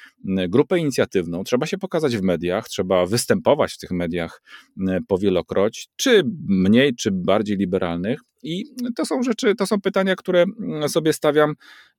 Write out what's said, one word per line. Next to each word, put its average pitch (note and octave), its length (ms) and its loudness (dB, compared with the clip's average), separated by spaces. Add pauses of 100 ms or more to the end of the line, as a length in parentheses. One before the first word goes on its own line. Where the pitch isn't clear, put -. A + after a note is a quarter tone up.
(280)
m, F#2+ 220 -2
grupę D3 300 2
inicjatywną, G2 640 -2
trzeba B2 220 0
się F#3+ 120 -6
pokazać D#3 400 -2
w G2 40 -4
mediach, F2+ 460 -2
trzeba F#2 380 0
występować G#2+ 680 0
w - 40 -16
tych - 140 -14
mediach, E2+ 500 -4 (380)
m, F#2+ 280 -2
powielokroć, F#2+ 880 0
czy A3 280 4 (240)
mniej, G#2+ 480 4
czy A2 160 -2
bardziej G2 460 0
liberalnych. F#2 600 -2 (240)
I F3 220 -6 (300)
to D#4 100 -4
są B3 180 -2
rzeczy, A3+ 320 0
to F#3+ 120 -2
są G#3 140 -2
pytania, F#3+ 340 0
które, F3+ 260 2
m, D#3+ 480 -2
sobie D#3 240 2
stawiam, D3+ 400 2 (460)